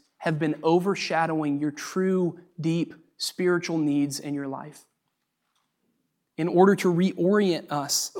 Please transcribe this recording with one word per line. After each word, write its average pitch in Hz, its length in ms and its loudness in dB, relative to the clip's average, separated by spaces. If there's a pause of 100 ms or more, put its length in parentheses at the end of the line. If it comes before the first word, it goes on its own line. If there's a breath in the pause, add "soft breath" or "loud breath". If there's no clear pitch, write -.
(180)
have 160 220 -2
been 156 240 -2
overshadowing 160 960 0
your 147 120 -2
true, 185 680 -2 (200)
deep 165 360 -2 (220)
spiritual 175 600 -2
needs 143 420 0
in 147 140 -8
your 139 140 -6
life? 135 380 -12 (1500)
In 160 100 -2
order 190 300 6
to 185 160 2
reorient 185 800 2
us - 480 -4